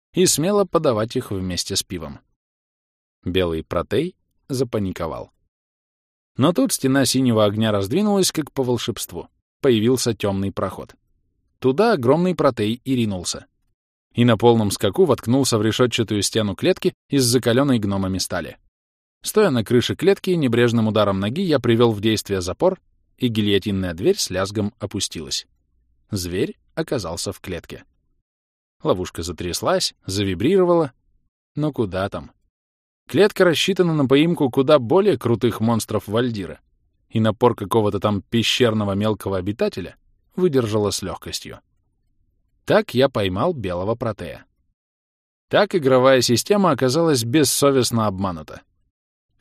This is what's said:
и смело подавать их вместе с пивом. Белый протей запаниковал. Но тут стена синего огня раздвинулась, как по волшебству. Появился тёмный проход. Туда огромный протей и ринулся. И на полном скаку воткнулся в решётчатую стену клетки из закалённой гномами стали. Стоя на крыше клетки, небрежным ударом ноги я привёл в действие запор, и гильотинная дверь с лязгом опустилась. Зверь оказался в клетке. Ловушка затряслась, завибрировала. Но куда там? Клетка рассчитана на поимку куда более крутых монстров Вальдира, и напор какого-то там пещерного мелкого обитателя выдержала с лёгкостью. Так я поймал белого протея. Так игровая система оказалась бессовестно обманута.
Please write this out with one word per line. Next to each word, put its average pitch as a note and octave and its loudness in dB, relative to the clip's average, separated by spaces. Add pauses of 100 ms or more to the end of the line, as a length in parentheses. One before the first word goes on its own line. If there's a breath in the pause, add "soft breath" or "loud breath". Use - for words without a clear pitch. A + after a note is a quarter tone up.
(140)
и F3+ 2
смело F#3+ 0
подавать B2+ -2
их B2+ -4
вместе F#2 -4
с - -4
пивом. D#2 -12 (1040)
Белый F2 -2
протей G2+ -4 (320)
запаниковал. G2 -6 (1040)
Но D3 2
тут C4 0
стена C3+ 0
синего A#2+ 2
огня G#2+ 0
раздвинулась, F3 0
как D3 -6
по C3+ -4
волшебству. A2 -6 (320)
Появился A#2+ 2
тёмный G2 -2
проход. - -8 (640)
Туда G#3+ 2
огромный D#3+ 2
протей A#2+ 0
и C3 0
ринулся. G2+ -4 (720)
И A#2+ 6
на A#2+ 6
полном A2+ 4
скаку G#2+ 2
воткнулся A#2+ 0
в - 0
решётчатую A2 0
стену G#2 -2
клетки F3+ -2 (120)
из C#3 2
закалённой B2 2
гномами G2 -2
стали. E2+ -8 (640)
Стоя G#3 2
на A#2+ 0
крыше A2+ 2
клетки, F#3+ 0
небрежным A#2+ 2
ударом G2+ 2
ноги A2+ -4
я D3+ 0
привёл A#2 4
в G#2 -6
действие G2 -2
запор, D#3 -2 (400)
и B2+ 0
гильотинная G2 0
дверь A2+ 0
с - -6
лязгом G2+ -4
опустилась. F#2 -8 (640)
Зверь F#2+ -4 (160)
оказался G2 -6
в - -12
клетке. - -12 (1000)
Ловушка F#2 -4
затряслась, F2+ -4 (140)
завибрировала. D3+ 0 (640)
Но D3 -2
куда G2 -2
там? - -12 (760)
Клетка F#3+ 2
рассчитана F3 2
на D3 2
поимку D3 4
куда C3+ 4
более D#3 2
крутых A#2 0
монстров A2 -2
Вальдира, G#2 -4 (500)
и A2+ -2
напор A2 2
какого-то G#2 0
там G2+ -2
пещерного A2 0
мелкого G2 -2
обитателя G2 -6 (400)
выдержала A#2 0
с - -6
лёгкостью. - -12 (1080)
Так G#3 0
я B2+ 4
поймал A2+ -2
белого G2 -4
протея. G#2 -10 (1040)
Так F#3+ 2
игровая C3 4
система E3 2
оказалась C3+ 2
бессовестно B2 2
обманута. F#2 -6 (760)